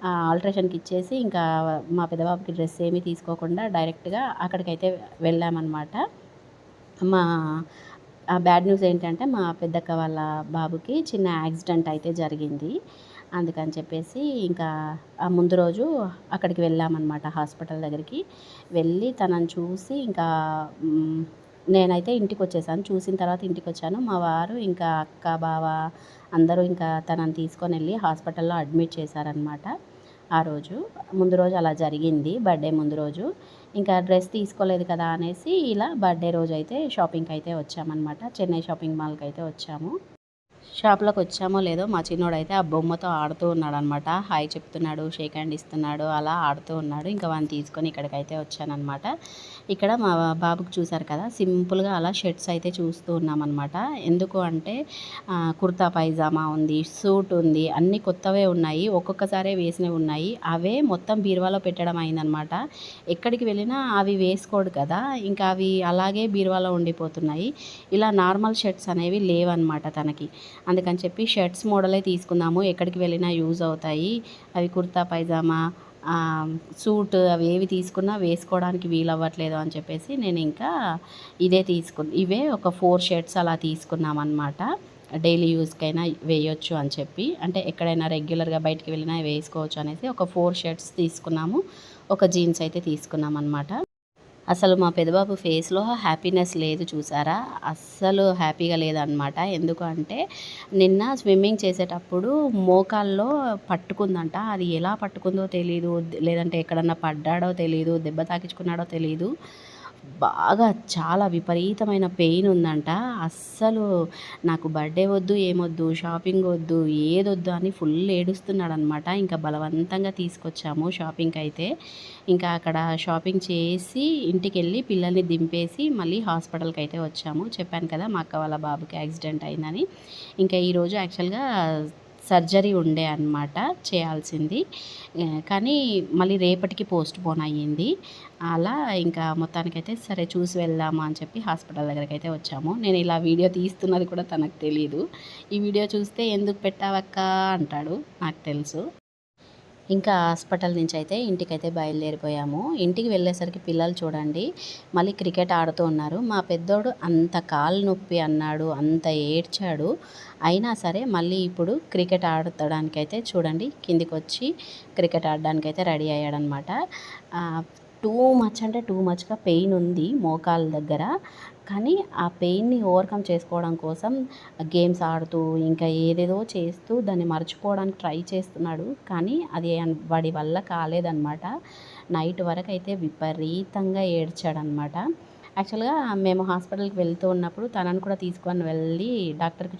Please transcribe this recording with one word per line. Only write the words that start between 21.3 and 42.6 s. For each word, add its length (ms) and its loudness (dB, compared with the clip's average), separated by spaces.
నేనైతే 480 4
ఇంటికి 260 -2
వచ్చేసాను. 500 -2
చూసిన 240 -2
తర్వాత 280 -2
ఇంటికి 240 -4
వచ్చాను. 320 -6
మా 180 0
వారు 360 0
ఇంకా 320 -2
అక్క, 500 -2
బావ 540 -2
అందరూ 280 6
ఇంకా 400 0
తనని 200 0
తీసుకొని 440 -4
వెళ్ళి 180 -2
హాస్పిటల్లో 600 -2
అడ్మిట్ 460 0
చేశారనమాట. 800 -6
ఆ 100 4
రోజు, 440 -6
ముందు 220 6
రోజు 180 4
అలా 180 4
జరిగింది, 680 0
బర్త్‌డే 320 2
ముందు 240 0
రోజు. 400 -4
ఇంకా 220 4
డ్రెస్ 340 4
తీసుకోలేదు 580 0
కదా 140 0
అనేసి 520 -2
ఇలా 380 0
బర్త్‌డే 360 2
రోజు 240 0
అయితే 360 -4
షాపింగ్కి 420 -2
అయితే 220 -6
వచ్చామన్నమాట. 640 -6
చెన్నై 200 0
షాపింగ్ 360 -4
మాల్కి 280 -6
అయితే 180 -8
వచ్చాము. 560 -8
షాప్లోకి 440 4
వచ్చామో 400 0
లేదో 260 0
మా 160 0
చిన్నోడైతే 420 0
ఆ 60 4